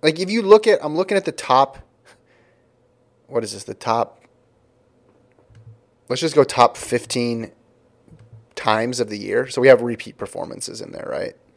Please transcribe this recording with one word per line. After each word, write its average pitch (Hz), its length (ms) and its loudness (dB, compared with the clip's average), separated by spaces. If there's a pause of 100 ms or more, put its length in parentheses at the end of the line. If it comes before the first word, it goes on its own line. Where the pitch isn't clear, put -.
Like, 156 160 0
if 185 120 -4
you 226 100 -2
look 208 260 6
at, 208 160 4
I'm 151 120 -6
looking 185 220 -2
at 190 80 -2
the 160 60 -6
top, 135 460 0 (1500)
what 117 160 -2
is 104 100 -6
this, 98 120 -14
the 110 100 -12
top, - 440 -2 (1900)
let's 127 120 -4
just 160 140 -2
go 147 80 6
top - 340 4
fifteen 120 760 -6 (1080)
times 117 380 0
of 110 100 -2
the 104 80 -10
year. 104 320 -2
So - 120 -6
we 131 60 6
have 123 140 8
repeat 117 360 -8
performances - 640 -12
in - 100 -16
there, - 200 -14
right? 69 240 -8 (220)